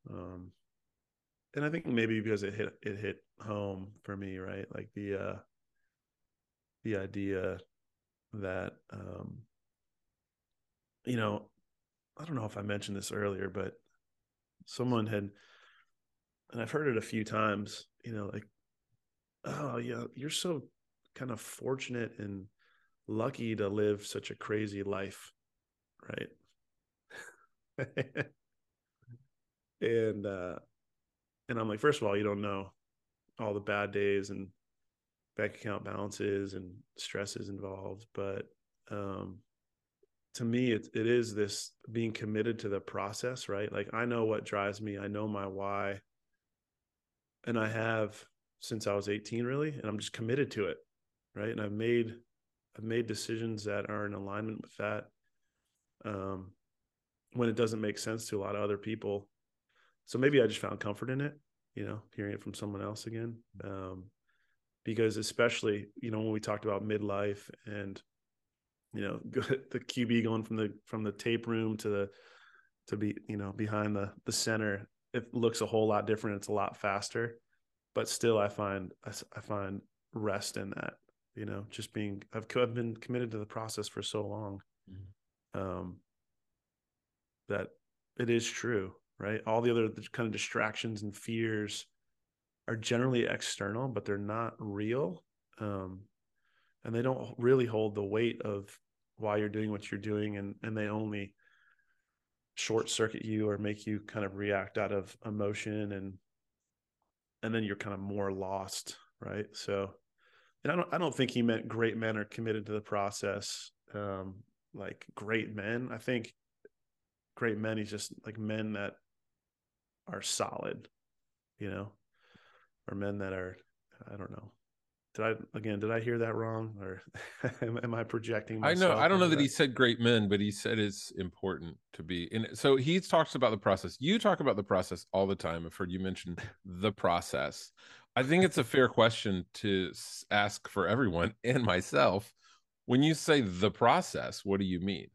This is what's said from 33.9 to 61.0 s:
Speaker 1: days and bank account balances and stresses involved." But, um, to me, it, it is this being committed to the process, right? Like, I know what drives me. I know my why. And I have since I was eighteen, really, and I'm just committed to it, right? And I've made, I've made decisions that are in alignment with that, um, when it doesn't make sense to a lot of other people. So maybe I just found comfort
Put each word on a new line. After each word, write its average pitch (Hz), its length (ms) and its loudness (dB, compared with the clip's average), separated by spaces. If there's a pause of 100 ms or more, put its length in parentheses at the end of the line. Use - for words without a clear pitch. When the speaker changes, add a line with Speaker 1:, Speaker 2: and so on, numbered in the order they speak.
Speaker 1:
days 101 360 2
and 98 200 -8 (880)
bank 104 180 0
account 104 300 -6
balances 101 680 -2
and 92 200 -10 (240)
stresses 101 500 -6
involved." 98 680 -8
But, 98 360 -4 (420)
um, 98 480 -6 (960)
to 120 100 -4
me, 120 260 4
it, 101 220 2
it 113 140 2
is 117 260 4
this 104 380 -2 (200)
being 113 200 0
committed 110 480 0
to 104 100 -4
the 98 100 0
process, 107 720 -4
right? 101 220 -2
Like, 101 220 -4
I 117 120 2
know 117 200 2
what 107 200 0
drives 101 360 0
me. 104 160 -4
I 101 100 -4
know 104 200 -2
my 101 200 -2
why. 98 540 -2 (1500)
And 117 100 2
I 110 100 2
have 110 540 0 (380)
since 110 260 -6
I 101 80 2
was 101 140 0
eighteen, 110 380 -2
really, 143 240 -2
and 135 160 -8
I'm 107 120 -2
just - 160 -8
committed 117 380 0
to 104 140 0
it, 80 120 -2 (580)
right? 107 140 -4
And 110 120 -4
I've 104 100 -2
made, 117 420 2 (640)
I've 107 60 -10
made 113 240 0
decisions 113 560 -4
that 101 260 -2
are 104 160 -2
in 101 80 -6
alignment 101 480 -6
with - 140 -16
that, 104 300 -4 (960)
um, 98 480 -6 (840)
when 120 140 4
it 113 80 2
doesn't 113 260 2
make 104 160 0
sense 113 300 -4
to 107 100 -2
a 98 60 0
lot 101 120 -2
of 104 60 -2
other 104 160 2
people. 104 520 -4 (760)
So - 120 -6
maybe 135 240 8
I 110 60 8
just 107 120 0
found 101 200 -4
comfort 107 320 -2